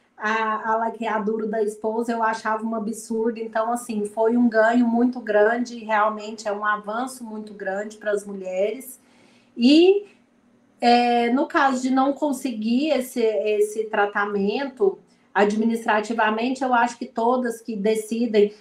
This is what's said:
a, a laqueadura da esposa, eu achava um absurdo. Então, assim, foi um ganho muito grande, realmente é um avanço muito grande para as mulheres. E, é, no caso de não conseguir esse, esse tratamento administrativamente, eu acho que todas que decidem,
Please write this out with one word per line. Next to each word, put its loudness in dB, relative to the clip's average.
a, -2
a 2
laqueadura -2
da -2
esposa, -4
eu -2
achava -2
um -4
absurdo. -4
Então, -2
assim, -4
foi 0
um 4
ganho 4
muito 0
grande, 2
realmente -2
é -2
um -6
avanço -4
muito -12
grande -8
para -6
as -2
mulheres. -6
E, 6
é, 4
no 2
caso 2
de -2
não 2
conseguir -2
esse, -2
esse 0
tratamento 0
administrativamente, 0
eu 0
acho 2
que -10
todas 0
que -10
decidem, 2